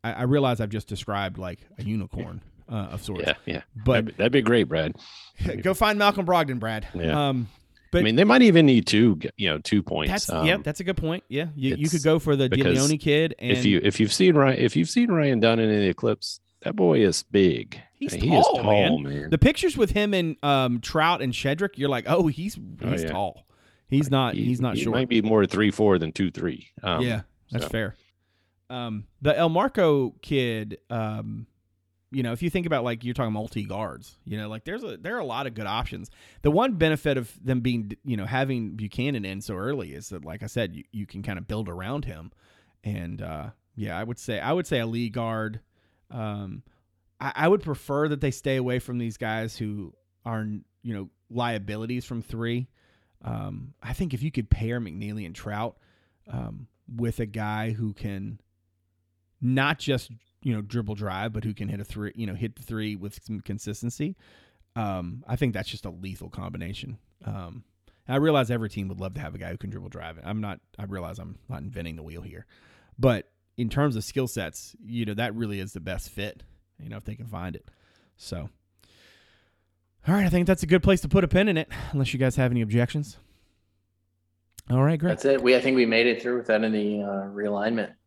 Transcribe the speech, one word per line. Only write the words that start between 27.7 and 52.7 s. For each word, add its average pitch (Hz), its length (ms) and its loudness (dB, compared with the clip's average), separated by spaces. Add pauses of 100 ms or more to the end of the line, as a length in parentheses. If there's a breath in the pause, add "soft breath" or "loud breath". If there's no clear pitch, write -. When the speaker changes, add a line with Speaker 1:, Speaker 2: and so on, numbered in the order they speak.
Speaker 1:
fair. 107 240 -4 (760)
Um, 117 340 -8 (180)
the 147 160 2
El 165 120 4
Marco 160 680 2
kid, 113 580 -2 (120)
um, 110 560 -6 (640)
you 135 120 -2
know, 117 100 -2
if 120 100 -6
you 175 60 -2
think 180 160 -2
about, 151 200 0
like, 117 180 -4
you're 120 100 -6
talking 120 200 -2
multi 107 320 -6
guards, 98 600 -10
you 110 140 -8
know, 107 100 -8
like, 107 160 -12
there's 220 200 -10
a, 139 120 -10
there 180 200 -8
are 240 40 -6
a 185 40 -6
lot 131 240 -6
of 120 60 -8
good 107 120 -8
options. 104 440 -4 (320 soft breath)
The 147 80 6
one 220 240 2
benefit 156 440 2
of 117 120 -4 (140)
them 127 160 2
being, 117 320 -2 (120)
you 127 120 -2
know, 98 80 -4
having 120 520 -2
Buchanan 113 480 -4
in 95 180 -8
so 107 120 -8
early 98 380 -6
is - 180 -14
that, 85 140 -12
like 80 180 -12
I 107 40 -10
said, 110 280 -4
you, 73 180 -14
you 104 140 -8
can 101 160 -12
kinda 95 200 -6
build 104 260 -6
around 95 360 -8
him. 85 260 -12 (540)
And, 101 360 -8
uh, 82 300 -10 (240)
yeah, 101 240 -8
I 104 60 -6
would 117 140 -8
say, 110 200 -6
I 98 140 -2
would 175 140 -2
say 143 120 -2
a 117 80 -2
lead 117 260 -4
guard. 113 480 -4 (500)
Um, 104 520 -8 (580)
I, 139 140 -6
I 151 140 2
would 202 140 4
prefer 147 460 -2
that 147 120 -4
they 143 100 0
stay 135 260 -4
away 127 220 -2
from 123 200 -6
these 117 180 -4
guys 113 400 -6
who 104 360 -8 (320)
are, 110 220 -4 (360)
you 117 120 -8
know, 98 160 -8 (200)
liabilities 113 760 -6
from 117 180 -8
three. 117 460 -6 (540)